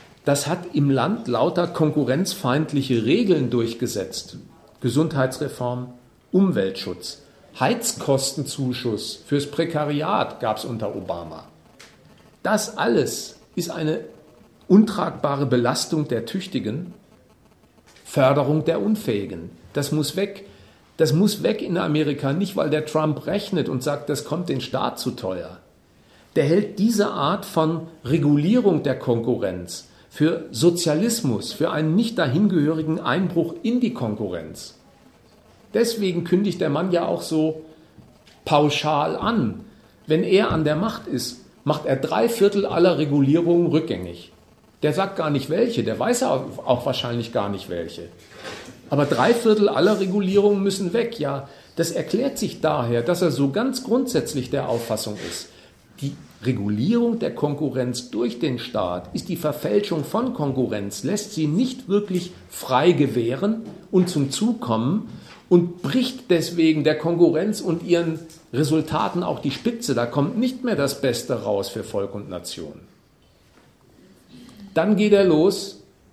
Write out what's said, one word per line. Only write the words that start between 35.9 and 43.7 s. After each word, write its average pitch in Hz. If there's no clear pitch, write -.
kündigt 185
der 147
Mann 170
ja 170
auch 170
so 156
pauschal 147
an. 151
Wenn 160
er 202
an 160
der 151
Macht 214
ist, -
macht 147
er 135
drei 226
Viertel 196
aller 170
Regulierungen 156
rückgängig. 92